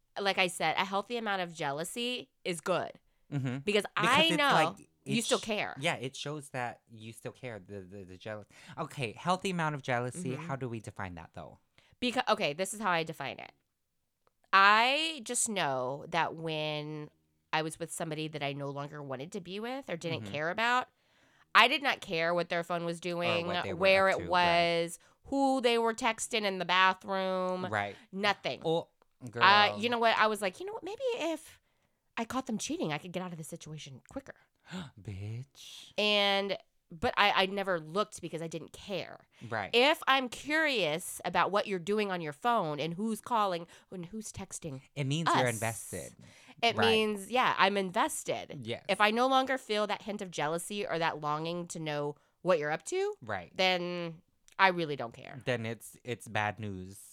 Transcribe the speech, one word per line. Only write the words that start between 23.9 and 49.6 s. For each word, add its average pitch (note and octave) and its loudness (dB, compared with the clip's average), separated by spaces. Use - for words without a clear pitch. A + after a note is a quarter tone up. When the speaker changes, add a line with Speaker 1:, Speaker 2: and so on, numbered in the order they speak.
Speaker 2:
up F#3 4
Speaker 1:
it F3+ -6
Speaker 2:
to, E3+ -6
right. E3+ 4
Speaker 1:
was, E3+ -8
who C4+ 4
they A#3 4
were A3+ 2
texting A3+ -2
in F#3+ 0
the F3+ -4
bathroom. F#3 2
Speaker 2:
Right. G#2 -2
Speaker 1:
Nothing. F#3+ 0
Speaker 2:
Oh, E3 0
Speaker 1:
Uh, G3+ 10
you G#3 -4
Speaker 2:
girl. A#3 0
Speaker 1:
know A#3+ 0
what? A3+ 4
I G#3+ 6
was G#3+ 0
like, F#3+ -4
"You F#4 -8
know G#4 -8
what? - -10
Maybe A4 -8
if - -10
I A3+ -2
caught B3+ -4
them G#3+ -2
cheating, C4+ -2
I D3 -2
could F3+ -12
get F3+ -6
out F3+ -6
of E3 -10
the D#3+ -12
situation D3+ -14
quicker." - -12
Speaker 2:
<gasps> D#3+ -12
Bitch. G#2 -12
Speaker 1:
And, G3+ 4
but E3+ -2
I, G3+ 6
I F#3+ 4
never F#3+ -2
looked E3 -4
because D#3+ -6
I E3 -6
didn't D#3+ -10
care. - -10
Speaker 2:
Right. G#2 -2
Speaker 1:
If C#4 4
I'm C4 2
curious B3 -2
about F3 2
what G3+ 2
you're G3 -2
doing G3+ -2
on F3+ -2
your D#3 -4
phone F3 0
and D#3+ -2
who's G#3+ -4
calling F#3+ 0
and F3+ -10
who's G#3+ -12
texting D#3+ -10
Speaker 2:
It C#3+ -2
means D#3+ 0
you're C3 4
Speaker 1:
us, A#2 0
Speaker 2:
invested. G2+ -6
Speaker 1:
it A3+ 2
Speaker 2:
Right. A3 4
Speaker 1:
means, G#3+ 2
yeah, A3+ 2
I'm G3 6
invested. F3+ -2
Speaker 2:
Yes. A2 -6
Speaker 1:
If F#3+ 0
I G#3 6
no A#3+ 4
longer C4 2
feel G#3+ -2